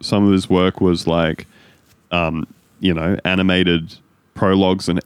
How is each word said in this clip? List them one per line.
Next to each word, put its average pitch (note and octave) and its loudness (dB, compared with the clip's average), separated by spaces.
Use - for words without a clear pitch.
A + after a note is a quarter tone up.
some G2+ 0
of G2+ 4
his F#2+ 0
work F#2 0
was, F2+ 0
like, E2 -2
um, E2 -4
you F#2 2
know, E2 -2
animated F2+ 0
prologues F#2+ 0
and E2+ -2